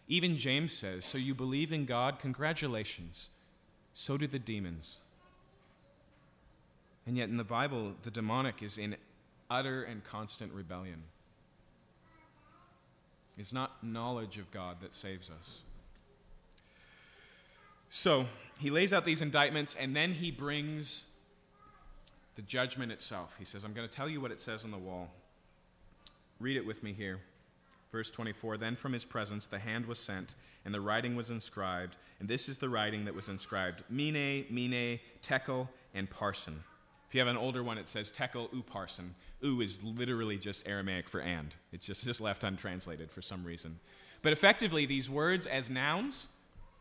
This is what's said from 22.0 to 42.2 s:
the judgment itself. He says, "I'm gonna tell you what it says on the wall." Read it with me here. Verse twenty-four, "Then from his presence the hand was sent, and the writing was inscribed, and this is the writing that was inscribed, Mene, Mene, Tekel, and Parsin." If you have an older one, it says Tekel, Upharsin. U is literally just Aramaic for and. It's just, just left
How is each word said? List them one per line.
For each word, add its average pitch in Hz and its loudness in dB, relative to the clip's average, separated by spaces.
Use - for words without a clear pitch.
the 107 -12
judgment 127 0
itself. 95 -4
He 95 -10
says, 101 -6
"I'm 107 -6
gonna 117 -6
tell 139 -4
you 151 -4
what 127 -4
it - -8
says 110 -4
on 110 -6
the 101 -6
wall." 90 -6
Read 131 0
it 104 -2
with 107 -6
me 104 -6
here. 98 -6
Verse 110 -2
twenty-four, 110 -4
"Then 113 0
from 131 -4
his 120 -2
presence 104 -2
the 98 -4
hand 110 -2
was 117 -4
sent, 92 -6
and 101 -4
the 104 0
writing 117 2
was 120 -2
inscribed, 92 -2
and 101 -6
this 120 2
is 131 -4
the 135 -2
writing 107 2
that 98 -2
was 98 -4
inscribed, 95 -2
Mene, 139 2
Mene, 120 2
Tekel, 127 0
and 98 -2
Parsin." 80 -2
If - -14
you 127 6
have 123 8
an 120 4
older 123 0
one, 113 -2
it 104 -6
says 104 -2
Tekel, 123 -2
Upharsin. 92 -6
U 127 2
is 98 0
literally 113 0
just 98 -4
Aramaic 95 0
for 87 -2
and. 80 -2
It's 90 -10
just, 98 -4
just 120 -2
left 107 0